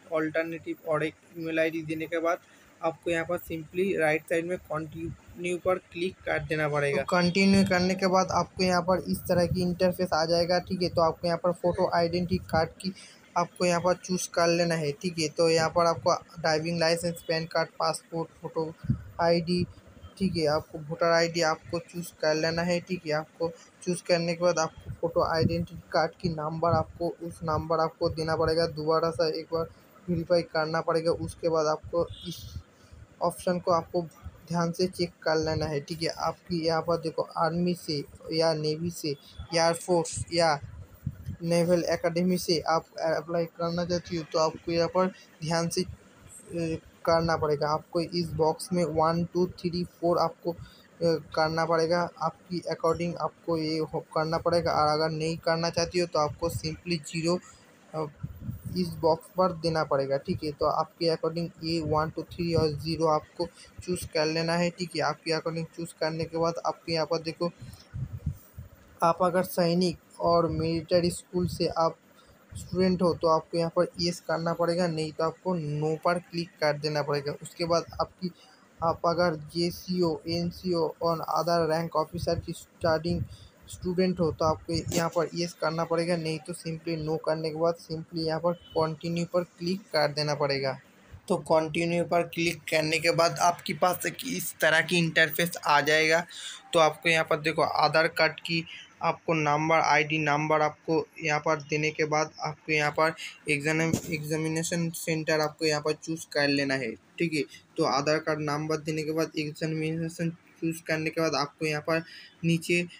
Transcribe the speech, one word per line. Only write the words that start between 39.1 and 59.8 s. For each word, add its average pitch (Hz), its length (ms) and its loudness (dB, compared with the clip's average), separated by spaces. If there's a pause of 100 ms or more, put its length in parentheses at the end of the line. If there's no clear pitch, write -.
एयरफोर्स 170 800 0
या 165 260 2 (840)
naval 170 420 2
academy 175 540 0
से 170 200 0 (100)
आप 160 180 0 (220)
apply 165 360 -2 (140)
करना 170 260 -2
चाहती 175 320 -4
हो 160 160 -4
तो 160 60 0
आपको 160 340 0
यहाँ 165 160 2
पर 185 240 2 (300)
ध्यान 165 260 0
से, 185 140 -2
अ, - 960 -8 (280)
करना 165 300 4
पड़ेगा। 151 320 0
आपको 156 320 -2
इस 165 320 -2
box 156 400 0
में 175 140 2
वन, 160 380 2
टू, 175 220 0 (120)
थ्री, 175 260 -4
फ़ोर 170 340 0
आपको, 165 340 0
अ, 170 40 -10 (800)
करना 160 300 2
पड़ेगा। 165 440 2 (140)
आपकी 165 380 -6 (120)
according 165 440 0
आपको 165 420 -4
ये 156 200 -2
हो, 156 220 -4 (140)
करना 160 240 0
पड़ेगा 165 340 2
और 151 180 4
अगर 160 200 2
नहीं 160 280 -2
करना 165 320 0
चाहती 170 280 -2
हो 175 80 2
तो 165 120 -2
आपको 151 320 0
simply 160 560 -6
zero, 170 320 0 (560)
अ, 156 120 -4 (720)
इस 180 120 -2 (120)
box 165 360 2
पर 185 160 4 (100)
देना 160 220 2